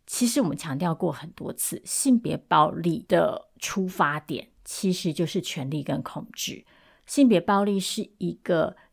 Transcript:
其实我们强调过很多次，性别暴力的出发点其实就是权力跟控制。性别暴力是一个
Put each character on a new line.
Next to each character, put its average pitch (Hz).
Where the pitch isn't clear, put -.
其 -
实 233
我 -
们 -
强 143
调 165
过 170
很 156
多 -
次， -
性 -
别 156
暴 156
力 165
的 170
出 -
发 151
点 -
其 -
实 175
就 175
是 185
权 139
力 147
跟 143
控 -
制。 -
性 277
别 220
暴 202
力 202
是 -
一 175
个 165